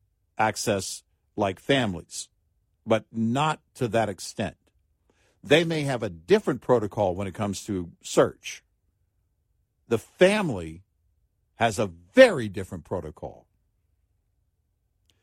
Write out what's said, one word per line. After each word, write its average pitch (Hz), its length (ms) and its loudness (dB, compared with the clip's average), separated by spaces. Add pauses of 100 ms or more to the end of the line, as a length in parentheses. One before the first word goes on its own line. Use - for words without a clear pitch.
(380)
access 107 680 -2 (320)
like 98 240 -2
families, 110 720 -4 (560)
but 110 260 0
not 117 480 -2 (160)
to 123 140 -4
that 110 180 0
extent." - 480 -10 (880)
They 156 220 4
may 160 160 -2
have 135 200 -2
a 110 80 -6
different 127 520 0
protocol 107 520 2
when 98 140 -6
it 92 60 -10
comes 104 320 -6
to 92 260 -6 (100)
search. - 640 0 (1300)
The 117 80 0
family 117 840 0 (800)
has 113 160 0
a 107 80 0
very 113 640 6
different 92 340 -10
protocol. - 640 -10 (1800)